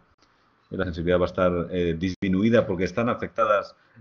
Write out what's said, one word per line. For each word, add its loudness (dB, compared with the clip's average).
La -4
sensibilidad 0
va 4
a 2
estar, 0
eh, 0
disminuida 2
porque -2
están -2
afectadas -2